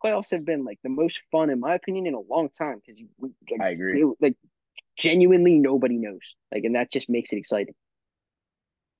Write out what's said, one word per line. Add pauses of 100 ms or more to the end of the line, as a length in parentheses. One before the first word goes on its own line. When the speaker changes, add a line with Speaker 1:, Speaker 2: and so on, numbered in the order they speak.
Speaker 1:
playoffs
have
been,
like,
the
most
fun,
in
my
opinion,
in
a
long (100)
time
'cause
you,
we, (200)
like,
Speaker 2:
I
agree.
Speaker 1:
feel,
like, (600)
genuinely
nobody
knows. (320)
Like,
and
that
just
makes
it
exciting. (1200)